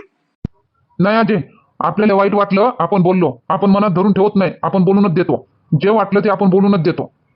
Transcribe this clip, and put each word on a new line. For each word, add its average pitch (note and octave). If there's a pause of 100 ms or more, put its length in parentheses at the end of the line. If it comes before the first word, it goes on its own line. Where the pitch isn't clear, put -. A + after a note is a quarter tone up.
(1000)
नाही G3+
अजय, G#3 (400)
आपल्याला G3+
वाईट G3
वाटलं, G3+
आपण F3+
बोललो, F3 (180)
आपण F#3+
मनात G3+
धरून G3+
ठेवत G3+
नाही, F#3 (120)
आपण F#3+
बोलूनच G3
देतो, D#3 (360)
जे F#3+
वाटलं G3+
ते G#3
आपण F#3+
बोलूनच G3
देतो, - (240)